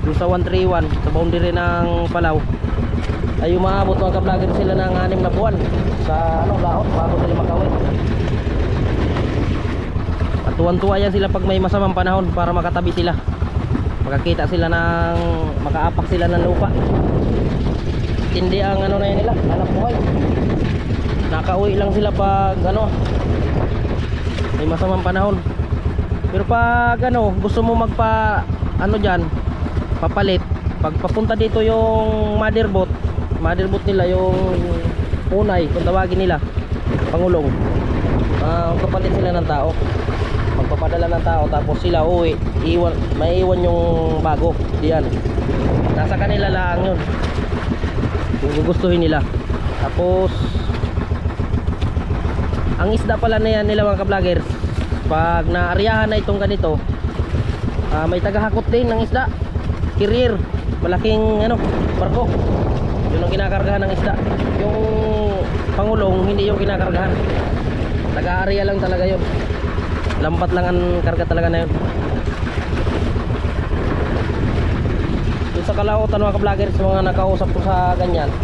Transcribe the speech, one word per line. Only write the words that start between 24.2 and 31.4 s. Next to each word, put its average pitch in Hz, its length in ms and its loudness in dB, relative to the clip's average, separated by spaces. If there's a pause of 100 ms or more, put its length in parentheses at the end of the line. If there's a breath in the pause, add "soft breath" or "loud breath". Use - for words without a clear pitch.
may 156 120 0
masamang 180 360 0
panahon. 190 320 2 (960)
Pero 214 160 -2
pag 233 640 2
ano, 226 340 2
gusto 220 240 0
mo 233 80 2
magpa, 220 720 0 (320)
ano 202 240 2
dyan, 180 240 2 (720)
papalit, 185 460 0 (340)
pag 156 240 -2
papunta 180 320 0
dito 220 320 0